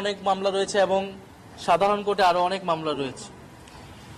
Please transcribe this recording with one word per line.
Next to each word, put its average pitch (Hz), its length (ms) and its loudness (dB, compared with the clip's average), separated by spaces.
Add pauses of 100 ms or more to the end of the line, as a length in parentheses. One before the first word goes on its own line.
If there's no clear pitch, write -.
অনেক 202 160 -4 (120)
মামলা 190 240 0
রয়েছে 196 240 0 (100)
এবং 190 140 2 (680)
সাধারণ 196 400 4
কোর্টে 196 240 2
আরও 175 180 2
অনেক 190 120 -2 (100)
মামলা 160 240 0
রয়েছে, 135 320 -8 (920)